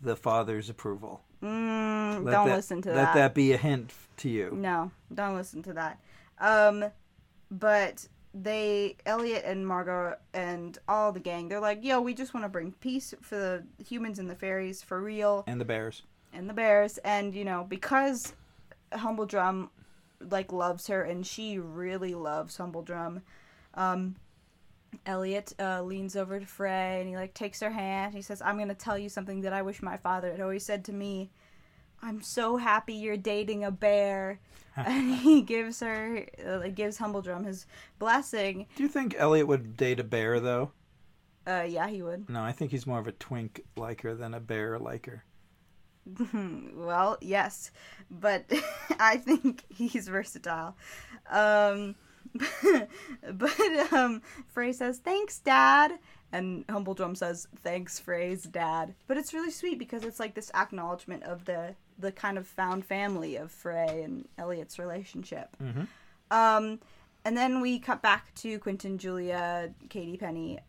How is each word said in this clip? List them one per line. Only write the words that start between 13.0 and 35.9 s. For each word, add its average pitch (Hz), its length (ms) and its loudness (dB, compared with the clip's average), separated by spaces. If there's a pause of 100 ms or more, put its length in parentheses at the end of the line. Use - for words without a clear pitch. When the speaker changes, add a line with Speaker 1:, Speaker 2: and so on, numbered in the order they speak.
Speaker 2:
for - 140 -10
the 185 280 -2 (220)
humans 226 320 -6
and 185 120 -6
the 185 60 -8
fairies 190 460 -4
for 185 200 -6
real." 208 460 2
Speaker 1:
And 123 140 -4
the 117 40 -2
bears. 110 380 -4 (300)
Speaker 2:
And 185 160 -8
the 214 40 -8
bears. 208 460 6
And, 202 360 0
you 202 100 -4
know, 180 220 -2
because 269 680 0 (600)
Humbledrum, 208 760 0 (520)
like, 185 300 -2
loves 175 360 -2
her, 190 160 0
and 180 240 -4
she 214 320 -6
really 180 560 -6
loves 156 420 -6
Humbledrum, 170 640 -8 (540)
um, 185 400 0 (880)
Elliot, 190 540 -4
uh, 185 220 -2
leans 190 340 -6
over 196 240 -4
to 196 60 -12
Frey, 190 560 -2
and 185 80 -6
he, 180 60 -8
like, 190 180 -8
takes 208 260 -8
her 214 100 -2
hand. 196 440 -4
He 196 80 -10
says, 196 200 -10
"I'm 208 160 0
gonna 202 180 -4
tell 208 220 -4
you 202 120 -6
something 190 320 -6
that 190 120 -2
I 196 80 0
wish 196 200 -6
my 185 160 -6
father 180 340 -2
had 185 100 -6
always 190 240 -4
said 202 200 -4
to 202 80 -10
me. 196 380 -6 (720)
I'm 214 200 -8
so 233 360 0
happy 220 360 2
you're 214 240 -4
dating 208 460 -2
a 196 80 -2
bear." 196 760 2
Speaker 1:
<laughs> - 40 -20 (280)
Speaker 2:
And 254 380 2
he 269 260 10
gives 226 380 -2
her, 220 460 -4 (200)